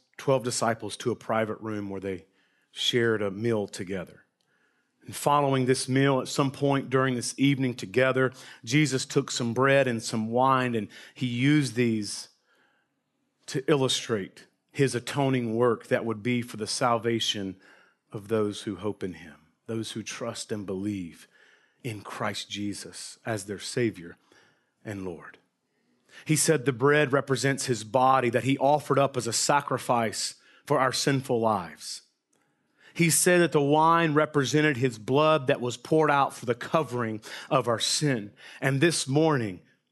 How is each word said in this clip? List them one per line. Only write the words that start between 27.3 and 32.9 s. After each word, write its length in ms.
his 180
body 460
that 140
he 140
offered 420
up 160
as 100
a 80
sacrifice 1000
for 140
our 120
sinful 480
lives. 600